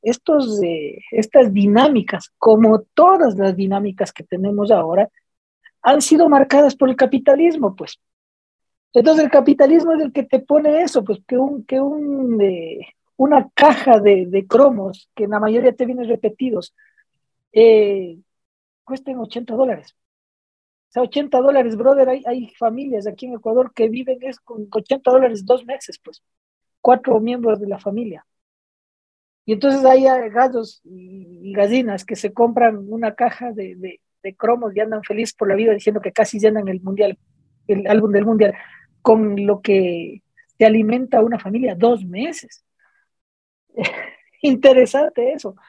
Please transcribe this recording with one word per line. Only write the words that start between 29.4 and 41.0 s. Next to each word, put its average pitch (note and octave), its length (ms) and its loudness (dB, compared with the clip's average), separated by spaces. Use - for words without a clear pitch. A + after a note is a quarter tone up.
Y G#3+ 80 -2
entonces C4+ 320 0
hay, C4 200 6
eh, B3+ 220 0
gallos A#3 560 -4
y, F#3 640 -20
y G3 60 -14
gallinas G3+ 500 -2
que A#3 100 -14
se G#3 200 -10
compran A#3 420 0
una A3+ 240 -6
caja A#3+ 380 -6
de, F#3+ 240 -14
de, F3+ 260 -16
de F#3+ 140 -14
cromos A3+ 400 -4
y G#3+ 40 -2
andan A3 220 -6
feliz G#3+ 300 -8
por G3+ 160 -6
la G3 60 0
vida A3 180 0
diciendo G#3 300 -4
que G#3 100 -10
casi G#3+ 260 -2
llenan G#3+ 300 0
el F#3 140 -8
mundial, G3 340 -4
el G3+ 200 -4
álbum G#3 260 0
del G#3 140 0
mundial, G#3+ 260 2
con G#3 460 0
lo G3+ 160 -2
que F3+ 600 -2
se A3 80 6
alimenta A3+ 560 0